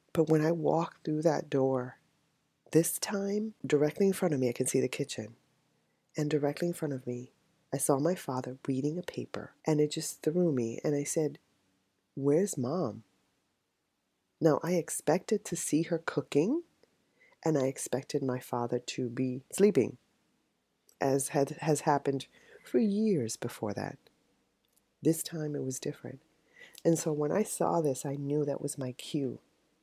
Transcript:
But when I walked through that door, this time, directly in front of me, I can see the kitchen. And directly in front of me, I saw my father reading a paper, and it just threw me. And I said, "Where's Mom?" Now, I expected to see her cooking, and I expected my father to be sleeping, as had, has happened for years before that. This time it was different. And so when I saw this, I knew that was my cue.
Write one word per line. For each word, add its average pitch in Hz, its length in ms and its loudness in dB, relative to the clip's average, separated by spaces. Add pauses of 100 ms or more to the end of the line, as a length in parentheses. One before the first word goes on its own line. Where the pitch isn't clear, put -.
(100)
But 156 180 2
when 156 160 6
I 160 60 4
walked 165 540 0
through 156 180 -2
that 151 260 -4
door, 131 480 0 (760)
this 165 260 4
time, 208 560 -4 (120)
directly 151 420 2
in 196 60 4
front 180 200 0
of 135 60 0
me, 127 100 2
I 120 40 -2
can 131 120 -2
see 131 160 2
the 127 60 0
kitchen. 113 480 -6 (800)
And 151 120 0
directly 147 380 0
in 175 60 0
front 151 200 -4
of 127 120 -8
me, 123 260 -8 (400)
I 135 60 -2
saw 139 220 2
my 165 160 2
father 131 420 -6 (100)
reading 143 300 0
a 175 60 -8
paper, - 500 -8 (120)
and 156 140 4
it 151 120 4
just - 300 -8
threw 170 300 2
me. 120 320 -2
And 147 120 2
I 143 80 -2
said, 147 360 -2 (760)
"Where's 147 420 2
Mom?" 127 460 -4 (1400)
Now, 156 180 6
I 175 120 -2
expected 180 720 0
to - 100 -6
see 160 280 0
her 160 140 -2
cooking, 170 640 0 (800)
and 160 120 2
I 131 100 2
expected 135 540 -4
my 127 180 -2
father 120 400 -2
to 127 300 -6
be 127 420 -4
sleeping, 135 460 4 (1040)
as 135 300 2
had, 143 220 2 (100)
has 147 200 2
happened 139 460 0 (360)
for - 160 0
years 202 580 2
before 110 360 -6
that. - 240 -6 (1040)
This 160 220 0
time 151 320 -6
it 139 80 -4
was 131 160 -6
different. 139 400 -8 (640)
And 165 140 4
so 160 160 -2
when 147 180 -2
I 190 120 2
saw 170 380 0
this, 143 240 -2
I 139 100 -4
knew 143 300 -2
that 139 160 -4
was - 160 -6
my 127 160 -4
cue. 131 460 -4 (440)